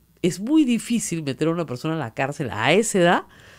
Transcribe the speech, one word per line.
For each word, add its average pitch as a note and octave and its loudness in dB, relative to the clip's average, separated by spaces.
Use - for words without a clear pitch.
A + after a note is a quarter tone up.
es F3 -2
muy D4 2
difícil A3+ -2
meter C#3 -2
a E3 0
una E3+ -4
persona C#3 -6
a - -6
la A#2+ -6
cárcel C3+ -4
a A2 0
esa G3+ 2
edad, F3+ 4